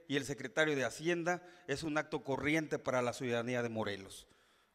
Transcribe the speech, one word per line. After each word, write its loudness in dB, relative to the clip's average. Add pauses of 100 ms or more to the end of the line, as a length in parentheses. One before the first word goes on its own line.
y 0
el 2
secretario 0
de 2
Hacienda 0 (240)
es -2
un -2
acto -4
corriente 0
para 2
la 0
ciudadanía 0
de 0
Morelos. -4 (500)